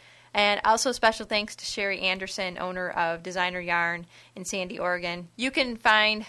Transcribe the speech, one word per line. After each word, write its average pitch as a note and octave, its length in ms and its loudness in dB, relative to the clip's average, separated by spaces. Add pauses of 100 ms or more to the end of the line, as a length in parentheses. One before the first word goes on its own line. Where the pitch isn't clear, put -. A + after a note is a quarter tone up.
(360)
And G#3 300 4
also A3+ 260 4
special A3+ 360 2
thanks G#3+ 300 -2
to - 80 -12
Sherry G3 360 -2
Anderson, F#3 580 -2
owner F#3 300 -4
of E3 320 0
Designer F3+ 380 -2
Yarn E3+ 480 0 (280)
in F#3 100 -12
Sandy, F3+ 340 -6
Oregon. F3 560 -2
You B3+ 160 -2
can B3+ 260 0
find G#3+ 520 4